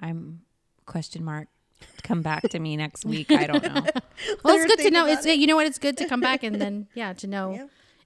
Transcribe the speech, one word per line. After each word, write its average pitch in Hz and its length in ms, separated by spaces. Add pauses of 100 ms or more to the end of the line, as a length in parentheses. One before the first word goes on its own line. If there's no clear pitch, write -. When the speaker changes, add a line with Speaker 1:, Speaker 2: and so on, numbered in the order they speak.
Speaker 1:
I'm 165 420 (440)
question 165 380
mark. 151 240 (540)
Come 170 200
back 156 280
to 175 80
me 156 180
next 151 280
week. - 260
I 302 160
don't 294 160
know. 311 280
Speaker 2:
<laughs> - 40 (480)
Well, 320 120
Speaker 3:
Let 403 40
her 320 60
Speaker 2:
it's 359 80
good 440 60
to 311 40
Speaker 3:
think 370 120
Speaker 2:
know. 339 100
Speaker 3:
about 302 140
Speaker 2:
It's, 294 80
Speaker 3:
it. 320 120
Speaker 2:
you 285 80
know 311 80
what? 311 140
It's 277 100
good 285 200
to 330 100
come 254 120
back 262 220
and 214 180
then, 202 300
Speaker 3:
<laughs> - 40
Speaker 2:
yeah, 214 180
to 190 160
know, 190 260
Speaker 3:
Yeah. 262 120 (400)